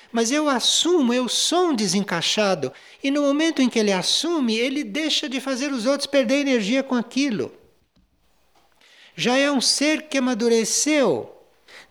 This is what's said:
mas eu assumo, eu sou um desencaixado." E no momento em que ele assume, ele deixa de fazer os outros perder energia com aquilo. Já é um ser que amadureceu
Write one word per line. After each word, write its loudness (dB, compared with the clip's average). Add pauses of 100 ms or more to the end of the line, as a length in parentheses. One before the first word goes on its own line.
(120)
mas 0
eu 0
assumo, 2
eu 0
sou 0
um 0
desencaixado." 0 (300)
E 0
no 0
momento 2
em 4
que -2
ele 2
assume, 0
ele -2
deixa -4
de -6
fazer -4
os -4
outros -2
perder 2
energia 0
com -4
aquilo. -2 (1600)
Já 0
é 2
um 0
ser 0
que -4
amadureceu 0 (600)